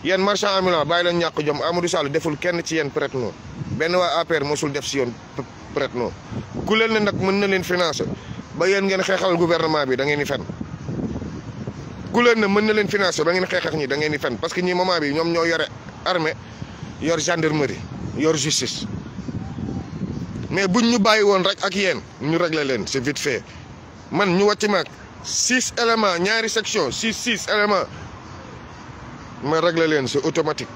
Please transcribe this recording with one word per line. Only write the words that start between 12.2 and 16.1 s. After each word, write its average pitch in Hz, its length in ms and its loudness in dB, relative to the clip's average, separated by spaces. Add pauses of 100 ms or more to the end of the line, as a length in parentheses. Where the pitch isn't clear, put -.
leen 233 180 6
ne 208 80 4
mën 208 180 4
na 214 80 4
leen 208 160 2
financer, 185 340 2
ba 165 80 4
ngeen 180 160 2
xeex 180 180 -2
ak 151 80 -2
ñi, 151 140 0
da 135 80 0
ngeen 151 160 0
di 147 80 -2
fen. 139 180 -2
Parce 160 160 -4
que 180 80 -2
ñi 180 120 2
moment 180 260 2
bi 143 140 0
ñoom 165 180 2
ñoo 165 140 2
yore 165 200 2 (400)
armée, 165 300 0 (680)